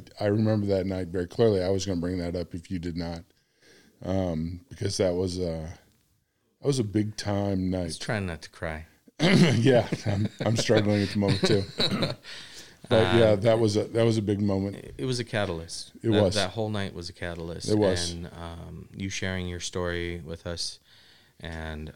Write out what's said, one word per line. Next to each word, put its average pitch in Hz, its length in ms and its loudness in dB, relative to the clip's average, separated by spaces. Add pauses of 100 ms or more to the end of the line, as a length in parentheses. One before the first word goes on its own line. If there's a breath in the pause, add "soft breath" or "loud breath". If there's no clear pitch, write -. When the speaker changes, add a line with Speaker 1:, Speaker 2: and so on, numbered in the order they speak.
(200)
Speaker 1:
I 104 60 0
remember 107 400 2
that 95 200 2
night 92 220 -4
very 87 180 -4
clearly. 107 360 4
I 90 80 0
was 95 160 0
gonna 90 140 -2
bring 90 180 -2
that 87 180 -4
up 87 180 -6
if 85 160 -10
you 92 80 -4
did 85 180 -6
not, 85 260 -6 (840 soft breath)
um, 90 640 -2
because - 300 -6
that 92 160 2
was 90 240 -2
a, 80 300 -4 (920 loud breath)
that - 60 -6
was 139 140 2
a 113 40 2
big 107 320 -2
time 98 540 0
night. 92 100 0
Speaker 2:
I 90 40 -2
was 80 140 -6
trying 104 280 -4
not 82 160 -8
to - 80 -18
cry. 80 360 -8 (340)
Speaker 1:
<clears throat> - 0 -
Yeah, 127 680 6 (200)
I'm, 101 220 0 (160)
I'm 113 120 2
struggling 104 460 4
at 98 80 0
the 107 80 -2
moment 101 280 2
too. 101 180 4 (140)
Speaker 2:
<laughs> 196 360 0 (720 loud breath)
Speaker 1:
But 110 280 4
yeah, 113 160 8
Speaker 2:
Um, 101 100 4
Speaker 1:
that 113 180 6
was 107 200 4
a, 95 60 2
that 113 200 2
was 113 140 4
a 107 40 2
big 101 200 0
moment. 98 340 0
Speaker 2:
it, - 220 -14
it 135 80 -6
was 127 120 -2
a 117 60 -4
catalyst. 90 680 -6 (100)
Speaker 1:
It 113 80 0
Speaker 2:
That, 104 120 6
Speaker 1:
was. 98 120 4
Speaker 2:
that 98 160 0
whole 110 180 -4
night 101 240 -4
was 87 160 -10
a 95 60 -16
catalyst. 85 560 -6
Speaker 1:
It 107 80 4
was. 92 320 2
Speaker 2:
And, 85 160 -8
um, 85 680 -14
you 98 140 -6
sharing 92 400 -4
your 87 100 -8
story 87 640 -6
with 82 240 -12
us - 340 -8 (600 soft breath)
and, 80 560 -10